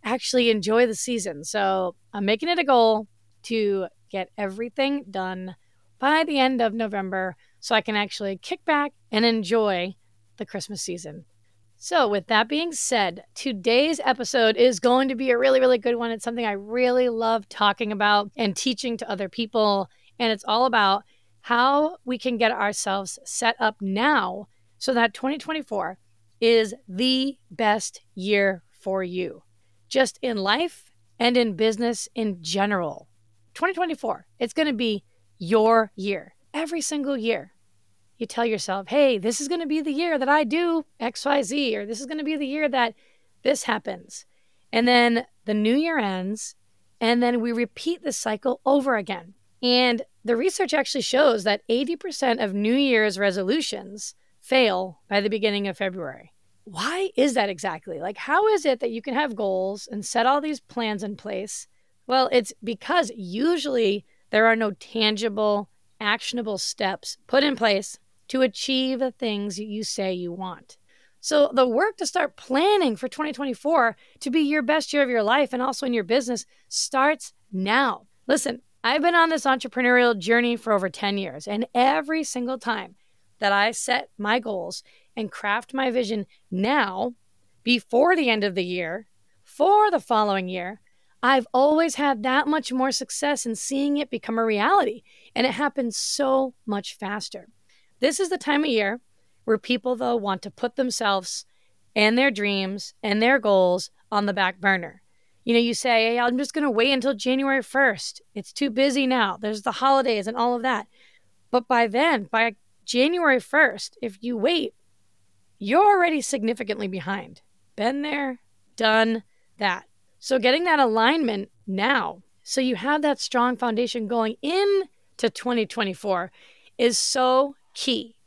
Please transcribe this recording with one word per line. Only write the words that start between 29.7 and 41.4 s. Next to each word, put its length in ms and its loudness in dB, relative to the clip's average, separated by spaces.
just 360 0
in 140 -2
life 520 -2
and 180 4
in 180 2
business 600 0
in 260 -4
general. 680 -2
Twenty 220 -2
twenty-four, 500 -4
it's 140 -4
gonna 200 0
be 300 -2
your 580 4
year. 380 -6
Every 300 -4
single 340 -4
year, 380 -4
you 80 -6
tell 220 -2
yourself, 400 -4
"Hey, 320 4
this 200 -2
is 80 -8
gonna 200 -4
be 140 -2
the 100 -4
year 260 -2
that 100 -2
I 180 4
do 420 0
X, 260 -6
Y, 180 2